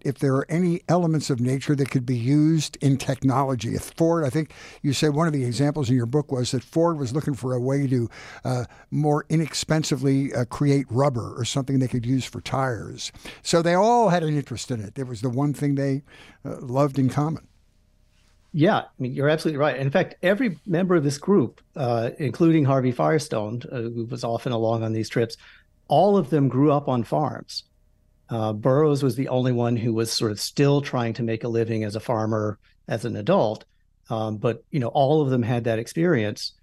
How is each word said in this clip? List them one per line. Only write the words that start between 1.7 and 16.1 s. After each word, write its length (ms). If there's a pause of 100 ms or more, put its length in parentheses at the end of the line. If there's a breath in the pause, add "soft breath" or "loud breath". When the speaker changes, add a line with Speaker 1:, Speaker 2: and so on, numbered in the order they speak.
Speaker 1:
that 140
could 160
be 100
used 640
in 160
technology. 800
If 240
Ford, 260
I 60
think 240 (300 loud breath)
you 100
said 220
one 100
of 80
the 100
examples 460
in 60
your 100
book 260
was 200
that 120
Ford 360
was 120
looking 220
for 220
a 40
way 280
to, 200 (380 loud breath)
uh, 200 (260 loud breath)
more 380
inexpensively, 1000
uh, 140
create 460
rubber 440
or 80
something 360
they 80
could 180
use 180
for 160
tires. 720 (300 loud breath)
So 220
they 100
all 360
had 120
an 160
interest 320
in 100
it. 180
It 100
was 140
the 100
one 220
thing 200
they, 300 (420 loud breath)